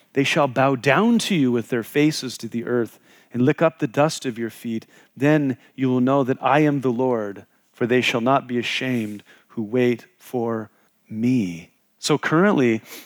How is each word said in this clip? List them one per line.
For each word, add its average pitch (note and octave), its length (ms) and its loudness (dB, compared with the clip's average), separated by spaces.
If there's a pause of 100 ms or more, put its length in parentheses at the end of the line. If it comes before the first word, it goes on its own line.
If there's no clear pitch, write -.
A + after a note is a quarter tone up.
(140)
They C#3 120 2
shall C#3+ 220 2
bow C3+ 280 2
down F3 440 2
to - 160 -2
you C3+ 160 2
with A#2+ 180 -2
their A#2 140 -2
faces C#3+ 560 -2
to A#2 100 -10
the A#2 160 -8
earth A#2 340 -2 (320)
and A#2+ 120 0
lick C#3+ 180 2
up D#3+ 160 2
the D3+ 100 -4
dust D3 380 0
of A#2 140 -6
your A#2 100 -6
feet. A2+ 380 -8 (280)
Then C#3+ 420 2 (180)
you C3 120 -2
will B2+ 140 2
know C3+ 220 2
that B2+ 180 -4
I C3+ 180 2
am D3 220 2
the B2+ 100 0
Lord, A2+ 540 -2 (260)
for - 140 -4
they B2 160 2
shall C3 200 0
not B2+ 260 0
be B2 100 -4
ashamed A2+ 640 -4 (280)
who - 120 -10
wait A#2+ 460 0 (100)
for A2+ 540 -6 (380)
me." A2 600 -2 (280)
So - 180 0
currently, D3 640 2 (240)